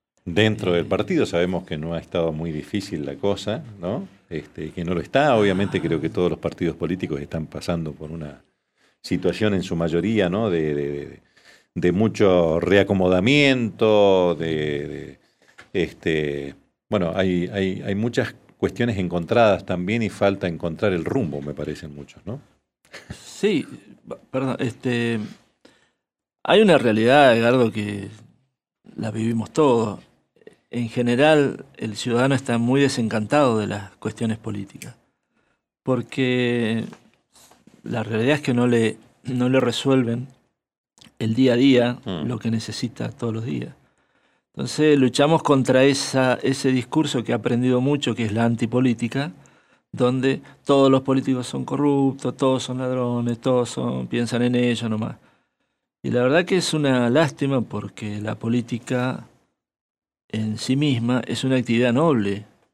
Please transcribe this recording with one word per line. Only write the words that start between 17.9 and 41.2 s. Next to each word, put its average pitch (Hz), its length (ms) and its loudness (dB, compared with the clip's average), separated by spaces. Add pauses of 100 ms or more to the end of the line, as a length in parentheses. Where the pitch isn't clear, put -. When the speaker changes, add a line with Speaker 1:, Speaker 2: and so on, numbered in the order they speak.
Speaker 1:
muchas 117 400 -2 (240)
cuestiones 117 400 -2
encontradas 90 680 2
también 95 340 -4
y 104 80 -2
falta 98 380 0
encontrar 85 460 -4
el 82 120 -2
rumbo, 80 380 -4
me 73 100 -8
parecen 73 400 -10
muchos, - 320 -20
¿no? 123 160 -10 (720)
Speaker 2:
Sí, - 520 -2 (360)
ba-, - 140 -14 (140)
perdón, 131 280 -2
este, 120 600 -2 (1300)
hay 196 160 6
una 180 160 8
realidad, 117 600 6
Edgardo, 120 340 4
que 104 380 -6 (880)
la 110 140 -6
vivimos 113 400 -4
todos. 117 500 2 (680)
En 120 180 -6
general, 127 760 4 (140)
el 110 180 -6
ciudadano 127 400 0
está 120 220 -2
muy 123 240 2
desencantado 117 800 2
de 104 80 -2
las 101 280 -8
cuestiones 110 440 -6
políticas, 101 540 -12 (920)
porque 120 1000 0 (1000)
la 113 200 -6
realidad 113 320 0
es 143 60 -4
que 131 120 -2
no 120 140 2
le, 113 300 2 (260)
no 127 240 -2
le 131 140 2
resuelven 123 680 0 (880)
el 113 160 -2